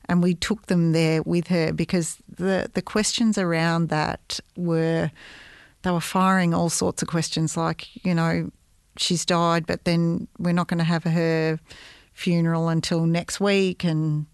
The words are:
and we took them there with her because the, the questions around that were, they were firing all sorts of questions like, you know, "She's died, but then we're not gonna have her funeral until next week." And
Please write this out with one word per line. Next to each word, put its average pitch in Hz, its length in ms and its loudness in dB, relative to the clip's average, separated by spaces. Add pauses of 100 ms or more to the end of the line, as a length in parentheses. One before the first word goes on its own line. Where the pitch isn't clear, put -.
and 180 140 2
we 180 140 2
took - 320 -4
them 170 240 2
there 160 320 2
with 170 240 -2
her 160 260 0
because 160 440 -2 (120)
the, 185 460 -2
the 185 80 -4
questions 214 560 0
around 165 500 0
that - 500 -4 (160)
were, 165 540 0 (720)
they 185 80 -2
were 175 100 2
firing 185 540 2
all 170 160 2
sorts - 320 -2
of 165 60 -4
questions 165 500 -2
like, - 480 -6
you 185 80 0
know, 165 380 -2 (460)
"She's - 280 -2
died, 170 400 2
but 170 200 -4
then 170 420 0 (100)
we're 175 160 -2
not 175 140 0
gonna 170 160 -2
have 165 220 0
her 160 540 0 (540)
funeral 165 560 0
until 165 380 0
next 170 320 -2
week." 196 440 2
And 156 500 0